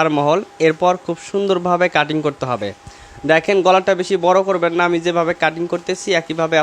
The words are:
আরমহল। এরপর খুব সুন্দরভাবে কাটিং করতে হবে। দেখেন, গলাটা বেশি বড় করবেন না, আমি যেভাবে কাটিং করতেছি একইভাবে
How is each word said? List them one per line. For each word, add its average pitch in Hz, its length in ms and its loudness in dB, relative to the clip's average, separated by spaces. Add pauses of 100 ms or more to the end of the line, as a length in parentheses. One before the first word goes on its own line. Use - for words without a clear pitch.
আরমহল। 151 400 2 (260)
এরপর 160 260 2 (120)
খুব 170 120 -6 (120)
সুন্দরভাবে 180 580 0 (100)
কাটিং 151 200 0 (100)
করতে 139 240 -6
হবে। 104 180 -4 (600)
দেখেন, 165 260 2 (100)
গলাটা 185 340 4
বেশি 190 140 -4 (120)
বড় 185 120 4 (100)
করবেন 170 300 0
না, 175 100 2
আমি 175 180 0
যেভাবে 170 260 0 (100)
কাটিং 160 300 0
করতেছি 180 360 -6 (120)
একইভাবে 160 420 -2